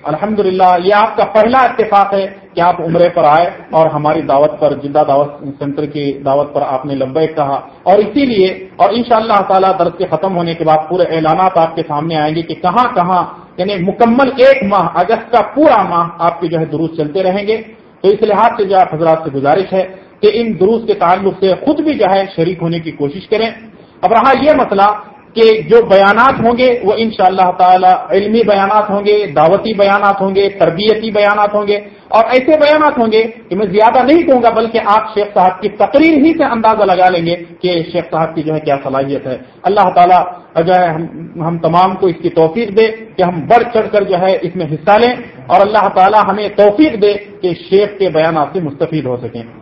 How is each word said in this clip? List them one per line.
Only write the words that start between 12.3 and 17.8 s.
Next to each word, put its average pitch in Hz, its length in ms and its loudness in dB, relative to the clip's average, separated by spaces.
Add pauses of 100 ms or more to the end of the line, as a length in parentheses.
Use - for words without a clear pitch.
گے 170 80 -4
کہ 165 200 -10
کہاں 202 320 0
کہاں، 180 280 0 (360)
یعنی 190 240 -4
مکمل 233 460 0 (100)
ایک 269 200 4 (120)
ماہ، 190 160 0 (140)
اگست 220 320 -2
کا 233 80 4 (140)
پورا 277 260 4 (100)
ماہ 170 160 -2 (200)
آپ 170 140 0
کے 175 80 -4
جو 165 100 -4
ہے 160 80 -2
دروس 151 300 -6
چلتے 147 260 -4
رہیں 185 240 -2
گے۔ 220 100 -2 (440)